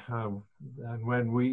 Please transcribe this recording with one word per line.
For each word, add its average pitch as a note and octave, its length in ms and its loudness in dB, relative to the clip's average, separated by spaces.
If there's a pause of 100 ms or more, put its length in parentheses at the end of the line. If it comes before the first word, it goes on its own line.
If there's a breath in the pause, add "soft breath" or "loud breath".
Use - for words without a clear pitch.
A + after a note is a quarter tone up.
Uh, A2+ 220 -2 (520)
and A2+ 220 -6
when A#2+ 260 2
we, B2 220 4